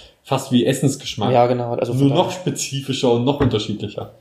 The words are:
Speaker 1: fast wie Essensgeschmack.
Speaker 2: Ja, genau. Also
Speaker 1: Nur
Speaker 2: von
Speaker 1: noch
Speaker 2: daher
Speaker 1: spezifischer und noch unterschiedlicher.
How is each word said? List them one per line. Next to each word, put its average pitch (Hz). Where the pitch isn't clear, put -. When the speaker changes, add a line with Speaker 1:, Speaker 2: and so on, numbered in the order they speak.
Speaker 1:
fast -
wie 123
Essensgeschmack. -
Speaker 2:
Ja, 120
genau. 120
Also 120
Speaker 1:
Nur 127
Speaker 2:
von 139
Speaker 1:
noch 151
Speaker 2:
daher -
Speaker 1:
spezifischer 135
und 120
noch 139
unterschiedlicher. 107